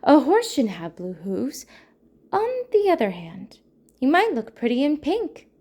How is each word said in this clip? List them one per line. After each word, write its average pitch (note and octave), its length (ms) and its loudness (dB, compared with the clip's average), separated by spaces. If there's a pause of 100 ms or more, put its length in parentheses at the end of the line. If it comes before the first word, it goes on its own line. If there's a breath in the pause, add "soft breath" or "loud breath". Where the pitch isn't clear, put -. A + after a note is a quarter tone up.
A D4 180 6
horse G4+ 320 0
shouldn't A3+ 220 0
have E3+ 220 -10
blue F3+ 180 -10
hooves. F#3+ 520 -6 (640 soft breath)
On G#4+ 160 0 (240)
the G#4 180 4
other A#3 200 2
hand, F3 500 -14 (340)
he - 120 -4
might F4+ 280 4
look A3+ 200 -6
pretty A#3+ 280 -2
in D4 160 0
pink. E4+ 500 -6 (120)